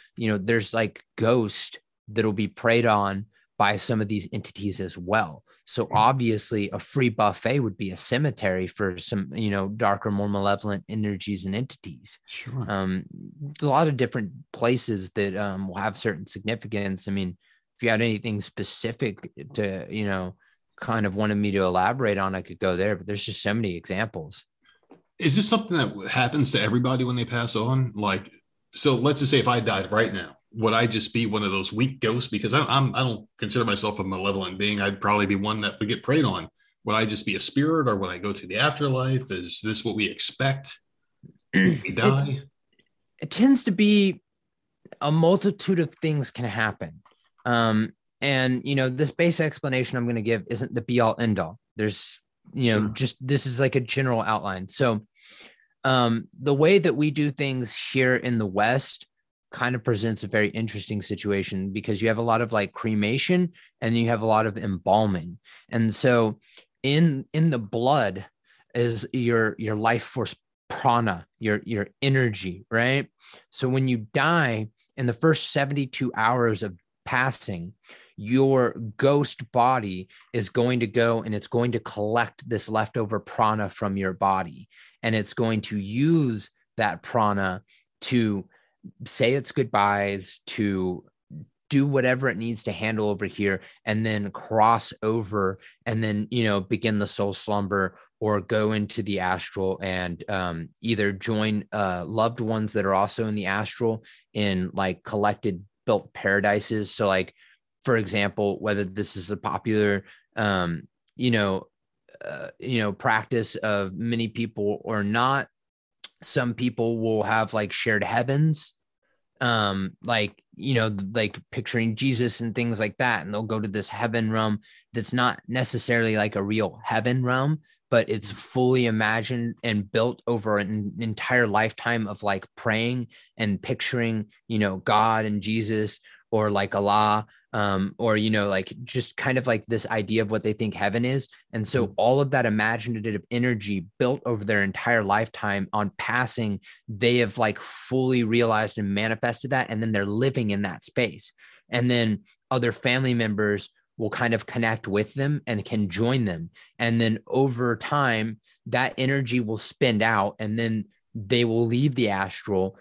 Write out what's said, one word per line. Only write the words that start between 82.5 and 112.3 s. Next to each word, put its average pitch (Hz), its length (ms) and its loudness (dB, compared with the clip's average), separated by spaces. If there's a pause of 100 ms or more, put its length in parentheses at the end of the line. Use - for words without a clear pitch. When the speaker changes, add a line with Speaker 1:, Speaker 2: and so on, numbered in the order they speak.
Speaker 1:
leftover 107 540 -2
prana 107 480 0
from 98 260 -4
your 95 160 -2
body. 92 560 -2 (360)
And 113 120 0
it's 107 180 -2
going 113 280 0
to 104 180 -6
use 123 680 0 (260)
that 104 260 -2
prana 101 600 0 (400)
to 107 480 0 (560)
say 123 280 0
its 135 180 -4
goodbyes, 101 960 0
to 95 560 -2 (640)
do 139 160 4
whatever 127 440 2
it 104 80 -2
needs 113 260 -6
to 110 80 -4
handle 107 380 -2
over 101 160 -2
here, 98 340 -2 (260)
and 110 200 0
then 104 260 -2
cross 110 600 2 (100)
over 104 560 0 (260)
and 113 180 -2
then, 107 280 0
you 120 140 2
know, 101 160 2
begin 107 360 -2
the 101 80 0
soul 101 280 -2
slumber 98 640 -2 (220)
or 107 180 0
go 107 320 0
into 107 320 -2
the 98 160 -4
astral 92 640 -2
and, 90 480 -4
um, 87 400 -4 (120)
either 104 300 0
join, 107 640 -2
uh, 92 340 -2
loved 113 320 0
ones 110 340 -2
that 101 120 0
are 98 80 2
also 104 340 0
in 107 80 -4
the 98 100 -4
astral 107 580 -2 (300)
in, 95 400 0
like, 95 300 -2
collected 101 600 -2 (220)
built 104 280 0
paradises. 101 760 0
So, 107 180 0
like, 95 260 0 (500)
for 123 140 2
example, 101 640 0
whether 101 260 0
this 95 320 -6
is 92 140 -8
a 98 60 -4
popular, 104 680 0 (320)
um, 92 500 -2 (300)
you 123 140 2
know, 101 360 0 (560)
uh, - 240 -10 (100)